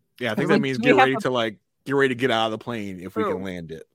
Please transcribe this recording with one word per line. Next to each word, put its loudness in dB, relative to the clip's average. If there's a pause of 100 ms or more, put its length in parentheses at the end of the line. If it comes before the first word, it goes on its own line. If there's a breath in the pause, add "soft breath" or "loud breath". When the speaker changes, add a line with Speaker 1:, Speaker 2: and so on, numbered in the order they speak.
(180)
Speaker 1:
Yeah, -2
I -4
Speaker 2:
I 0
Speaker 1:
think -
Speaker 2:
was 0
Speaker 1:
that 4
Speaker 2:
like, 2
Speaker 1:
means -2
Speaker 2:
"Do -4
Speaker 1:
get 4
Speaker 2:
we 6
have 8
Speaker 1:
ready 2
Speaker 2:
a" -6
Speaker 1:
to, -2
like, -2 (260)
get -2
ready 4
to -6
get 0
out 2
of -4
the -4
plane -8
if -12
we -2
can -4
Speaker 2:
True. -10
Speaker 1:
land -10
it. -14 (120)